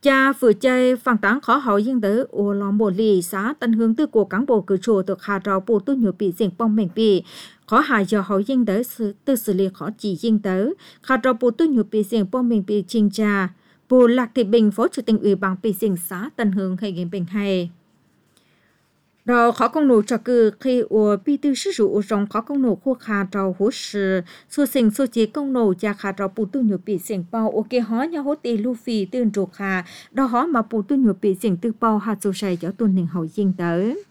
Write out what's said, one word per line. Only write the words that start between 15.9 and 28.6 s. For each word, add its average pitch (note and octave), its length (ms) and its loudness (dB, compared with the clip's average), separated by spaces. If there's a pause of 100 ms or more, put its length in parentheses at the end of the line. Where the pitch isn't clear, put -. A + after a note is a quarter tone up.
xã F3+ 380 -10
Tân G#3+ 160 0
Hương F#3+ 300 -2
hay G#3 100 -6
game F3 180 -6
bình F3+ 160 -4
hay. F#3 460 -2 (1500)
Rồi A#3+ 260 4
khó - 160 0
công D#4 200 2
nụ A#3 140 6
trò G#3+ 160 -2
cử A#3 420 2
khi B3+ 200 0
ua G#3 460 2
bi D4 120 0
tư C#4+ 160 0
sư G4 200 -4
rủ G#3+ 280 2
rong G3+ 260 -2
khó G#3 140 -4
công C#4+ 200 -2
nụ A#3 140 2
khu - 180 -2
khả G#3+ 300 -4
trò F#3+ 340 -2
hú G3+ 140 0
sư F#3+ 500 -4 (280)
xua D4 160 0
sinh A#3 260 2
xua C4+ 140 -2
chế A3+ 200 0
công C#4 280 -4
nụ A3+ 260 2
cha G#3 140 -4
khả G3+ 180 -8
trò G3 240 -6
bù A3 100 -4
tu C4 160 -4
nhục G3+ 240 0
bị G3+ 120 -4
xỉn F#3 340 -6
bao A3 200 -2
ok A3+ 360 -2
hó A3+ 160 -2
nhà E4 160 -6
hốt C#4+ 220 -4
tì A#3 160 -2
lưu A#3 160 -2